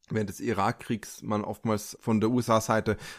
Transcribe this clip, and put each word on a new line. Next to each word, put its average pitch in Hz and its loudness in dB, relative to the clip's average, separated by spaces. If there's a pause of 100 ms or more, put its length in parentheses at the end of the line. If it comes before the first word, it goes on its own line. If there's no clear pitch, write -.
(100)
während 107 0
des - -14
Irakkriegs 110 -2
man 104 -2
oftmals 107 -4
von 110 2
der 110 4
U-S-A-Seite 113 2 (220)